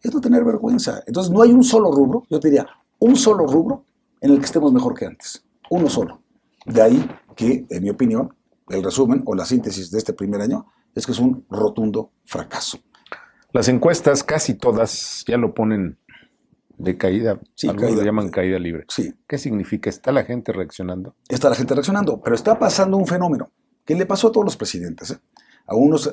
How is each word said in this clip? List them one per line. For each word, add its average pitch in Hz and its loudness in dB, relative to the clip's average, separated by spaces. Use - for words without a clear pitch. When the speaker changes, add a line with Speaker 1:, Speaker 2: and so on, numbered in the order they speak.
Speaker 1:
es 240 -4
no 302 -2
tener 240 2
vergüenza. 233 -2
Entonces 170 -4
no 208 6
hay 233 10
un 247 8
solo 214 4
rubro, 139 2
yo 156 -2
te 156 0
diría, 143 4
un 240 6
solo 196 4
rubro 165 0
en 139 4
el 139 8
que 139 -2
estemos 147 2
mejor 123 2
que 104 -8
antes, - -16
uno 170 2
solo. 110 -4
De 113 4
ahí 117 4
que, 127 -2
en 90 -6
mi 101 -2
opinión, 117 -4
el 95 -4
resumen 120 0
o 104 -2
la 92 -4
síntesis 95 -4
de 101 -4
este - -4
primer 101 -6
año 214 -4
es - -8
que 127 -4
es 113 -4
un 127 0
rotundo 107 -2
fracaso. - -10
Speaker 2:
Las 123 2
encuestas, 143 2
casi 151 -2
todas, - -2
ya 117 -2
lo 117 -2
ponen 104 -2
de 90 -4
caída, 98 -2
Speaker 1:
Sí, - -6
Speaker 2:
algunos 110 -2
Speaker 1:
caída. 107 0
Speaker 2:
le 101 0
llaman 104 -2
caída 92 -2
libre. 85 -8
Speaker 1:
Sí. - -6
Speaker 2:
¿Qué 147 -6
significa? 110 -6
¿Está - -4
la 135 0
gente 120 -8
reaccionando? 92 -10
Speaker 1:
Está 131 0
la 123 4
gente 123 -2
reaccionando, 196 -2
pero - -2
está 220 0
pasando 190 0
un 190 0
fenómeno 175 -2
que 151 -2
le 180 0
pasó 196 0
a 220 2
todos 214 2
los 185 -4
presidentes, 85 -10
¿eh? - -12
A 107 -6
unos 147 2